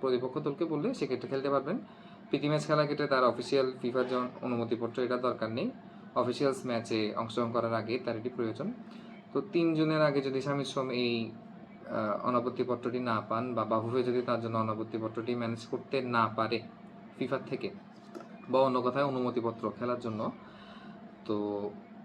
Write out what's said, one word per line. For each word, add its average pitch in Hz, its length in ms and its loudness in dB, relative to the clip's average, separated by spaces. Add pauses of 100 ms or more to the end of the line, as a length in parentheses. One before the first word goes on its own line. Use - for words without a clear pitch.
প্রতিপক্ষ 131 380 2
দলকে 147 260 -2
বললে 160 300 0
সেক্ষেত্রে 127 340 -2
খেলতে 135 220 -2
পারবেন। 143 280 2 (520)
প্রীতি 143 180 2
ম্যাচ 147 180 2
খেলার 151 180 6
ক্ষেত্রে 147 220 0
তার 131 180 6
অফিসিয়াল 127 480 4 (100)
ফিফার 123 260 2
যে 127 80 2 (260)
অনুমতিপত্র, 117 600 0
এটা 123 140 2
দরকার 113 340 0
নেই। 160 200 -2 (440)
অফিসিয়ালস 127 520 2
ম্যাচে 113 500 0
অংশগ্রহণ 113 360 0
করার 117 220 2
আগে 113 240 0
তার 117 180 -4
এটি 110 120 -4
প্রয়োজন। 123 440 -2 (600)
তো 139 80 0
তিন 165 340 2
জুনের 156 280 4
আগে 143 180 6
যদি 135 200 0
সামিত 143 260 0
সোম 131 240 -2
এই, 120 400 0 (560)
আহ, 110 400 -2
অনাপত্তিপত্রটি 123 720 0
না 120 220 0
পান 117 340 -2
বা 110 100 2
বাফুফে 117 380 2
যদি 123 200 2
তার 120 180 0
জন্য 113 180 0
অনাপত্তিপত্রটি 113 760 -2
ম্যানেজ 117 320 -2
করতে 131 360 -2
না 120 340 4
পারে 110 240 0 (580)
ফিফার 131 280 0
থেকে 120 240 -4 (760)
বা 127 120 6
অন্য 127 220 6
কথায় 131 220 2
অনুমতিপত্র 120 720 0
খেলার 123 220 -2
জন্য, 113 320 -2 (920)
তো 104 460 0 (340)